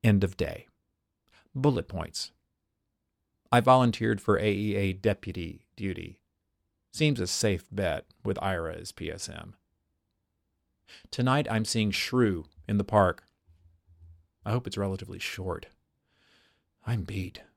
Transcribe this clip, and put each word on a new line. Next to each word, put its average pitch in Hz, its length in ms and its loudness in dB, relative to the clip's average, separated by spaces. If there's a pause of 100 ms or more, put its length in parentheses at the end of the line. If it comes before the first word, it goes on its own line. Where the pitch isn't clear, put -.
End 104 220 6
of 92 120 -4
day. - 300 -6 (880)
Bullet 135 340 0
points. 82 440 -8 (1200)
I 120 80 6
volunteered 117 600 4
for - 180 2
A 107 120 2
E 101 260 0
A 98 160 0
deputy 95 760 -4 (100)
duty. 90 440 -8 (720)
Seems 147 280 0
a 90 60 -2
safe - 440 -2
bet 92 360 -4 (180)
with - 180 -4
Ira 85 320 -4
as 82 180 -14
P 80 180 -10
S - 180 -12
M. 85 280 -16 (1500)
Tonight 131 400 0
I'm 110 140 0
seeing 107 260 0
Shrew 101 560 0 (220)
in 104 100 2
the 98 60 0
park. 98 400 4 (1200)
I 101 60 -4
hope 123 160 -2
it's 95 120 -8
relatively 95 400 -6
short. - 480 -8 (1200)
I'm 117 160 -2
beat. 92 400 -8 (140)